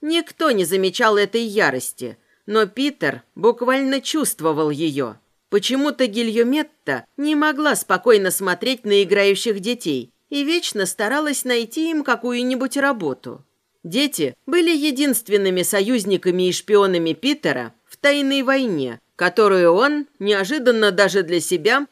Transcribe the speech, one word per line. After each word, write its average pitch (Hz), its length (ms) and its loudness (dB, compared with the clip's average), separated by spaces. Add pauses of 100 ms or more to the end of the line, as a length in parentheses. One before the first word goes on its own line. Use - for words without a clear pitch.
Никто 320 500 -2
не 202 140 2
замечал 190 520 0
этой 208 260 0
ярости, 143 720 -4 (300)
но 214 200 2
Питер 214 560 -4 (120)
буквально 254 640 0
чувствовал 160 720 -2
её. 139 460 -4 (340)
Почему-то 262 560 0
Гильометта 233 960 -2 (120)
не 294 180 -2
могла 302 400 0
спокойно 196 560 2
смотреть 196 540 -4
на 202 180 4
играющих 202 580 2
детей 175 500 -4 (200)
и 285 140 -4
вечно 302 420 -2
старалась 269 580 -4
найти 247 460 -2
им 311 140 -2
какую-нибудь 247 720 -2
работу. 185 680 -4 (380)
Дети 175 520 -2 (100)
были 330 320 2
единственными 233 880 0
союзниками 190 840 0
и 180 40 0
шпионами 180 640 2
Питера 147 580 -4 (140)
в - 100 -20
тайной 277 460 2
войне, 208 580 -2 (160)
которую 185 560 4
он, 285 340 2 (120)
неожиданно 214 720 2
даже 190 320 2
для 170 180 -2
себя, 214 520 0